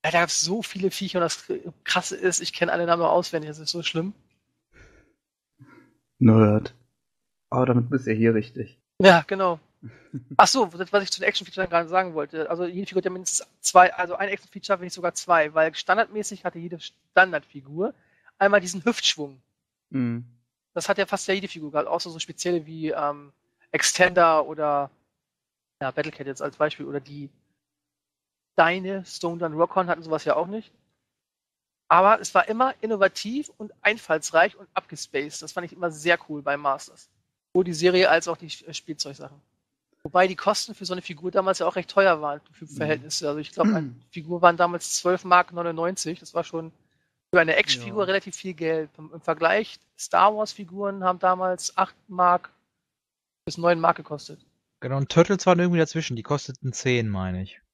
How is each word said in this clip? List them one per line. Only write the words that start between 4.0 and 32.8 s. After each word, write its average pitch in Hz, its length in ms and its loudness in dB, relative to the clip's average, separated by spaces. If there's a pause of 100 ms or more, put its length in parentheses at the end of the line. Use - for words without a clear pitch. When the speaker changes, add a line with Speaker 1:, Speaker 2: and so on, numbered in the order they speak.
Speaker 2:
Nerd. 110 540 6 (760)
Aber 127 160 2
damit 123 240 2
bist 131 180 -2
du 110 40 -2
ja 110 60 0
hier 113 160 4
richtig. - 460 -6 (200)
Speaker 1:
Ja, 180 280 10
genau. 190 320 -2 (220)
Speaker 2:
<laughs> - 560 -8
Speaker 1:
Ach 214 100 8
so, 247 180 2
das, 170 280 -8
was 202 100 4
ich - 80 -8
zu - 80 -8
den 190 100 -2
Action-Features 185 400 -4
gerade 170 200 2
sagen 180 240 0
wollte, 156 360 -4
also 175 160 -2
jede 180 220 -6
Figur 185 140 -2
hat - 40 -14
ja 180 60 -2
mindestens - 360 -6 (120)
zwei, 180 340 6
also 180 220 -6
ein 196 140 -4
Action-Feature, 196 500 -6
wenn 180 60 -10
nicht 175 80 -12
sogar 175 200 -6
zwei, 156 400 2
weil 160 220 2
standardmäßig 202 720 -2
hatte 170 140 -6
jede 170 200 -12
Standardfigur 165 1120 -2 (460)
einmal 202 220 4
diesen 180 240 -10
Hüftschwung. 143 560 -4 (480)
Speaker 2:
Mhm. 120 360 -4 (480)
Speaker 1:
Das 175 160 -6
hat 196 80 0
ja 196 80 0
fast - 220 -6
ja 190 80 0
jede 196 120 -6
Figur 151 240 -12
gehabt, 147 160 -2
außer 175 220 -4
so 165 100 -16
spezielle 165 460 -4
wie, 160 240 -8
ähm, 147 420 -6 (400)
Extender 170 760 4
oder, 147 420 -2 (920)
ja, 131 100 -4
Battle 151 200 -6
Cat 135 160 -16
jetzt 135 140 -10
als 143 160 -8
Beispiel, 151 300 -2
oder 143 120 -8
die 143 300 -14 (1300)
Deine, 185 500 0
Stone 170 340 -8
Gun 160 140 -4
Rockon 170 340 0
hatten 165 160 -2
sowas 156 220 -4
ja 151 100 2
auch 165 120 -2
nicht. 220 240 -12 (1160)
Aber 190 320 6
es - 140 -10
war 180 120 4
immer 247 340 -2